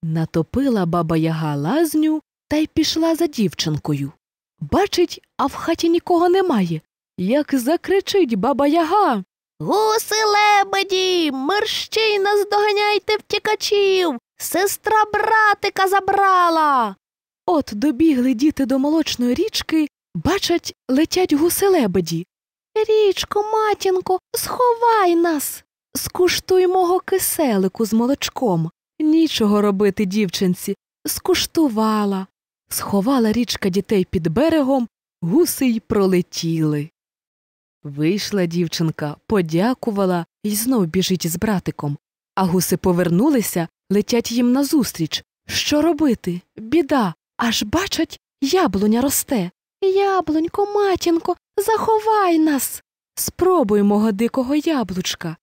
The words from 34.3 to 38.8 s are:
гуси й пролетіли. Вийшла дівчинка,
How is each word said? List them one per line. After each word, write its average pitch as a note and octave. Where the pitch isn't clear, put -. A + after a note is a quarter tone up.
гуси C4+
й A3+
пролетіли. E3
Вийшла E3+
дівчинка, E3